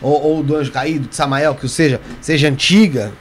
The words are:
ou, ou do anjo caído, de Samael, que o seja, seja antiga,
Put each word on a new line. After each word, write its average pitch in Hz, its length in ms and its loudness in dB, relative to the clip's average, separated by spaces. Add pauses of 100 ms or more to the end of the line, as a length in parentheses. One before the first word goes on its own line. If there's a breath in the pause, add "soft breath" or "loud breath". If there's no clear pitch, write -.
ou, 143 200 0
ou 156 200 0
do 147 120 -2
anjo 143 160 -2
caído, 139 380 -4
de - 80 -14
Samael, 143 380 0
que 127 100 -10
o 131 40 -6
seja, 139 300 0 (220 loud breath)
seja 151 280 0
antiga, 143 600 2 (100)